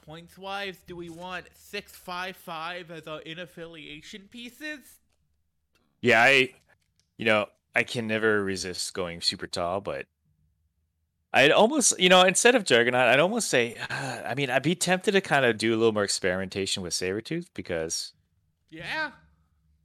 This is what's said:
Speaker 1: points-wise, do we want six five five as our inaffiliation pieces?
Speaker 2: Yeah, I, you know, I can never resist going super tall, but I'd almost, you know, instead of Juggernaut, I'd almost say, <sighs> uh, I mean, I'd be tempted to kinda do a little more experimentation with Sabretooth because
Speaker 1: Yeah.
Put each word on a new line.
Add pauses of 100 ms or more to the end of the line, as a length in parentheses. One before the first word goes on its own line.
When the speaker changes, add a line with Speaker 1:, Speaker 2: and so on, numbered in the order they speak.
Speaker 1:
points-wise,
do
we
want
six
five
five
as
our
inaffiliation
pieces? (1040)
Speaker 2:
Yeah,
I, (600)
you
know, (280)
I
can
never
resist
going
super
tall,
but (1300)
I'd
almost,
you
know,
instead
of
Juggernaut,
I'd
almost
say,
<sighs>
uh,
I
mean,
I'd
be
tempted
to
kinda
do
a
little
more
experimentation
with
Sabretooth
because (580)
Speaker 1:
Yeah. (720)